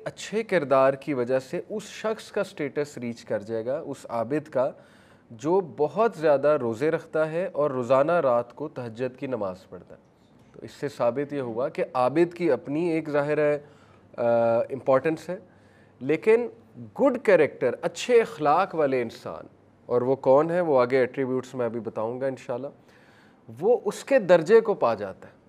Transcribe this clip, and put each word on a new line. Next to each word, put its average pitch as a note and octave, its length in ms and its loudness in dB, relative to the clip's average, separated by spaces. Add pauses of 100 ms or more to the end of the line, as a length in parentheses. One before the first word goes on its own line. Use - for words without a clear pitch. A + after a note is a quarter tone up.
अच्छे - 360 -6
किरदार C#3 540 4
की - 180 -6
वजह B2+ 240 0
से D3 320 -8
उस - 320 -10
शख्स A3 280 -6
का G3+ 120 -4
स्टेटस D3 560 -6
रीच A#2+ 240 -8
कर G#2+ 200 -4
जाएगा, A2+ 360 -4
उस - 320 -12
आबिद A#2+ 380 -4
का, C3+ 240 0 (600)
जो D3+ 280 0
बहुत D#3 580 -2
ज़्यादा D3 360 4
रोज़े B2 360 -2
रखता D#3 340 -2
है E3 240 -4
और C#3+ 240 -2
रोज़ाना C3+ 480 2
रात A#2+ 320 0
को D3 160 -10
तहज्जुद B2 480 -8
की C#3+ 100 -10
नमाज़ G#2 320 -6 (140)
पढ़ता F2 220 -20
है। - 60 -20 (540)
तो - 80 -20
इससे - 260 -10
साबित C3+ 440 -2
ये C#3+ 80 -4
हुआ B2 280 -4
कि - 140 -6 (140)
आबिद D3 380 2
की F3 140 -2
अपनी D3 440 0
एक D#3+ 160 -2
ज़ाहिर D3 320 0
है, D3 160 2
अ, C#3+ 80 -12 (1040)
इंपॉर्टेंस C3+ 600 0
है, F#3 120 -12 (600)
लेकिन G#3+ 480 2 (460)
गुड B3 220 2
कैरेक्टर, D3 680 2
अच्छे A#3 360 2
अखलाक F3 540 0
वाले C#3 260 0
इंसान, G2+ 480 -10 (400)
और B2 160 0
वो C3 120 0
कौन C#3 340 4
है, F3 100 0
वो D#3 160 2
आगे B2 240 4
एट्रीब्यूट्स B2+ 540 -4
में B2 120 -4
अभी A#2 140 -6
बताऊँगा A2+ 460 -6
इंशाल्लाह, C3 440 -8 (800)
वो E3 240 0
उसके - 440 0
दर्जे F3+ 420 6
को G#3+ 140 0
पा B2+ 200 0
जाता F#2+ 340 -10
है। - 80 -20 (120)